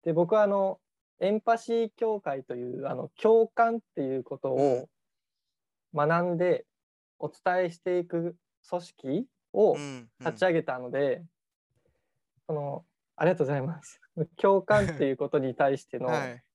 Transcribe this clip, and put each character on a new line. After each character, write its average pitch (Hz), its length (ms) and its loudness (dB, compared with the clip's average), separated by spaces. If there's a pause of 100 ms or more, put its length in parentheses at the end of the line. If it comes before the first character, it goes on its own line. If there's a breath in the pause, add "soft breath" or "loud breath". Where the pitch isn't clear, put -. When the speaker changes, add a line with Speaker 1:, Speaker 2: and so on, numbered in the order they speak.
Speaker 1:
で、 165 80 0
僕 170 220 2
は 214 80 6
あ 208 40 4
の、 196 320 0 (400)
エ 190 100 0
ン 214 120 0
パ 233 160 2
シ 233 280 -2
ー 214 100 -10
協 220 240 -2
会 139 240 -6
と 123 120 -10
い 123 240 -8
う、 135 80 -8
あ 131 80 -6
の、 127 160 -10 (100)
共 226 260 6
感 233 300 2
っ - 20 -6 (160)
て 156 60 -4
い 135 160 -2
う 123 60 -6
こ 139 140 -12
と 135 140 -4
を 127 60 0
Speaker 2:
う 131 220 4
ん。 - 80 -10 (1080)
Speaker 1:
学 165 380 2
ん 165 40 -2
で 175 280 2 (540)
お 151 100 -8
伝 185 360 0
え 170 40 -4
し 170 80 -12
て 180 220 0
い 175 80 -4
く 175 280 -4 (320)
組 175 140 -6
織 175 460 -6 (260)
を 196 200 4
Speaker 2:
う 147 40 -2
ん - 20 -8
う - 20 -8
ん。 131 280 -12 (100)
Speaker 1:
立 127 200 -8
ち 185 80 2
上 175 60 2
げ 160 100 0
た 127 160 -6
の 127 100 -12
で、 135 340 -2 (1200)
そ 170 60 -6
の、 143 300 -8 (320)
あ 156 100 0
り 180 60 6
が 175 60 0
と 151 60 2
う 131 40 2
ご 143 60 0
ざ 143 40 0
い 131 40 -2
ま 156 220 -8
す。 - 180 -20 (360)
共 196 260 4
感 208 220 2
っ 160 120 -6
て 143 80 0
い 135 60 0
う 127 60 -4
こ 139 120 -4
と 156 80 0
に 135 160 -2
対 139 240 2
し - 80 -16
て 123 140 -10
の、 127 80 -4
Speaker 2:
<laughs> - 20 -2
は 135 160 -2
い。 127 180 -14 (120)